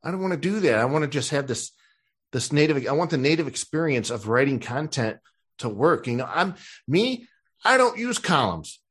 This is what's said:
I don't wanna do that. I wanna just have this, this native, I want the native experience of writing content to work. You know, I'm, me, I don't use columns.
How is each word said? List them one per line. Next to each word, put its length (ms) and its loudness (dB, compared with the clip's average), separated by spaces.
I 60 -8
don't 120 -4
wanna 140 -2
do 260 -2
that. 180 4
I 60 2
wanna 220 0
just 220 -4
have 160 -2
this, 260 -6
this 200 -4
native, 360 4
I 60 0
want 180 0
the 60 0
native 300 2
experience 600 -2
of 180 -6
writing 320 2
content 580 -4
to 100 -6
work. 380 2
You 80 -2
know, 140 -6
I'm, 260 -2
me, 400 0
I 140 4
don't 200 4
use 200 -4
columns. 640 0